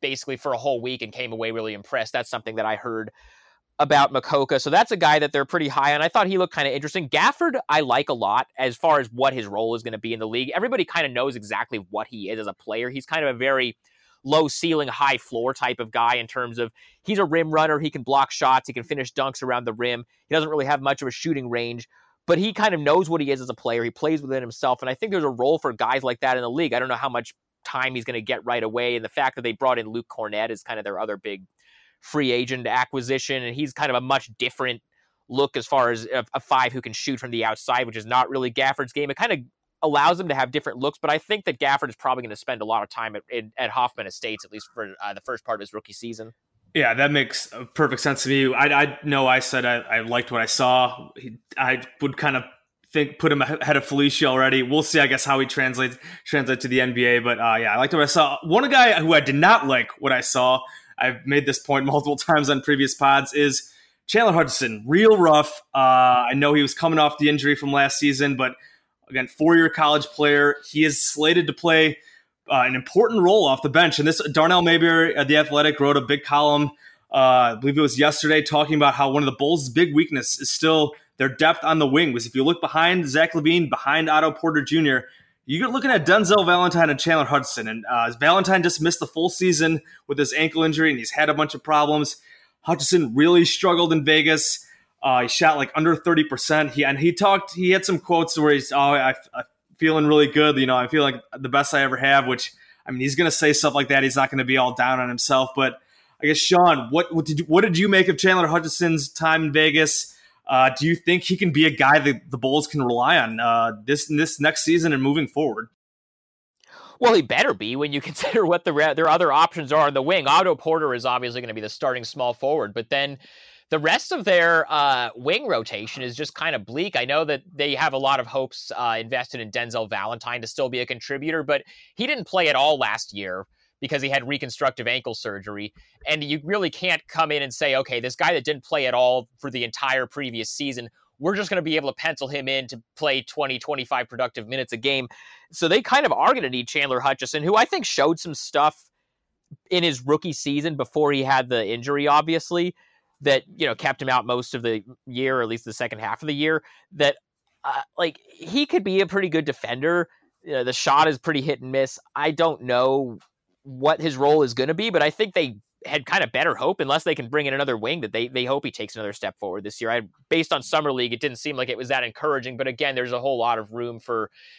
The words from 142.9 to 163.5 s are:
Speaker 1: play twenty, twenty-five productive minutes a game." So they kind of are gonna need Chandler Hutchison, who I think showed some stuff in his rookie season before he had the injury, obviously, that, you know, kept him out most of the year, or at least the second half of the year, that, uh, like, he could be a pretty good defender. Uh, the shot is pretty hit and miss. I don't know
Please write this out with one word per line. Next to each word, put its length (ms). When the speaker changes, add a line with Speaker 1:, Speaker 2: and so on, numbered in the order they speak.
Speaker 1:
play 260
twenty, 380
twenty-five 480
productive 400
minutes 240
a 40
game." 300
So 160
they 120
kind 260
of 40
are 240
gonna 160
need 160
Chandler 320
Hutchison, 460
who 100
I 120
think 180
showed 340
some 160
stuff 560
in 140
his 200
rookie 280
season 440
before 360
he 100
had 260
the 160
injury, 440
obviously, 640
that, 240
you 100
know, 100
kept 260
him 60
out 180
most 280
of 80
the 200
year, 320
or 40
at 60
least 160
the 80
second 280
half 220
of 40
the 80
year, 280
that, 240
uh, 180
like, 220
he 380
could 180
be 160
a 60
pretty 220
good 160
defender. 640
Uh, 100
the 100
shot 360
is 100
pretty 220
hit 200
and 120
miss. 260
I 160
don't 320
know 560